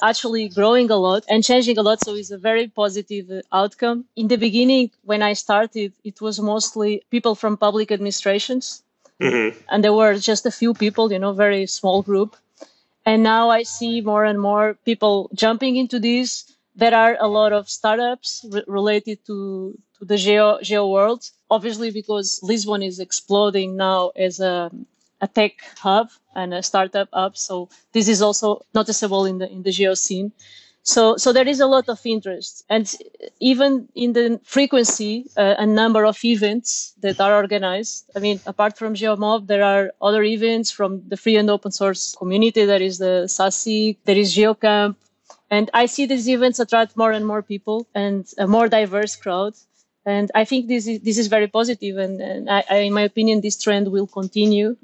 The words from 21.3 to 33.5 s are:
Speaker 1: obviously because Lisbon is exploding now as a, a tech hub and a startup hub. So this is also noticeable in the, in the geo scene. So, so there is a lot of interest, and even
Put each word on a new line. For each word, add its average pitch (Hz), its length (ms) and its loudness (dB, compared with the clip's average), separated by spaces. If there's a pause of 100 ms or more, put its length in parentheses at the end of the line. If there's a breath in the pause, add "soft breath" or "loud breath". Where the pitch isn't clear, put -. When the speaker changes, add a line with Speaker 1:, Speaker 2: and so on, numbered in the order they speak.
Speaker 1:
obviously 220 400 -2
because 202 540 -6
Lisbon 202 400 -2
is 185 160 -8
exploding 190 800 0
now 190 380 0
as 185 240 -4
a, 180 300 -2 (520)
a 196 60 -2
tech 208 260 0 (240)
hub 208 320 2 (260)
and 180 180 -6
a 180 80 -6
startup 190 520 -2
hub. 190 240 -2
So 180 320 -8 (240 soft breath)
this 220 160 2
is 202 120 4
also 208 520 0
noticeable 208 520 0
in 185 120 -2
the, 185 120 -8
in 190 140 -14
the 190 80 -2
geo 190 220 2
scene. 190 400 -4 (500 soft breath)
So, 226 340 4
so 247 160 2
there 254 140 4
is 277 140 0
a 277 40 6
lot 262 240 2
of 226 160 -6
interest, 196 640 -8
and 214 240 0 (460)
even 262 560 2